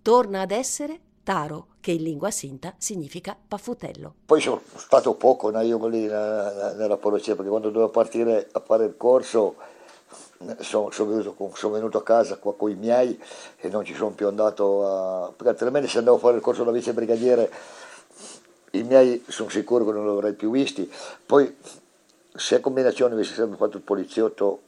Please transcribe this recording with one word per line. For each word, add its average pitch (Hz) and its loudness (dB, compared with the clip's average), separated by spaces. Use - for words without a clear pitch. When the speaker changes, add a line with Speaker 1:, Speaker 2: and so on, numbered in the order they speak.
Speaker 1:
Torna 214 2
ad 190 -4
essere 294 -6
Taro, 156 -6
che 185 -4
in 165 -2
lingua 160 -6
sinta 139 -12
significa 180 -10
paffutello. - -12
Speaker 2:
Poi 151 4
sono 127 -2
stato - 2
poco, 120 4
no, 110 -2
io 113 0
lì, 113 0
eh, 107 -2
nella 104 -2
polizia, 104 0
perché 98 -6
quando 107 0
dovevo 110 2
partire 117 0
a - -4
fare 110 2
il 101 -6
corso, 117 2
eh, 110 -12
sono, 107 -2
sono 107 -4
venuto 104 -4
con, 98 -10
sono 107 -4
venuto 110 -2
a - -2
casa 110 2
qua - -4
con 107 -2
i 101 -4
miei 117 0
e 87 -8
non 101 -4
ci 85 -12
sono 107 -2
più 104 -4
andato 101 0
a, 95 -4
perché 117 0
altrimenti 131 -2
se 117 -2
andavo 117 6
a - 0
fare 120 6
il 107 -4
corso 120 0
da 117 2
vice 120 -2
brigadiere 113 2
i - -2
miei 123 6
sono - -8
sicuro 117 0
che 107 0
non 104 -4
li 104 0
avrei 101 0
più 107 -4
visti. 123 -2
Poi 135 4
se - -2
a 123 4
combinazione 127 2
avessi 107 -2
sempre 110 -4
fatto 104 -2
il 92 -12
poliziotto 101 -2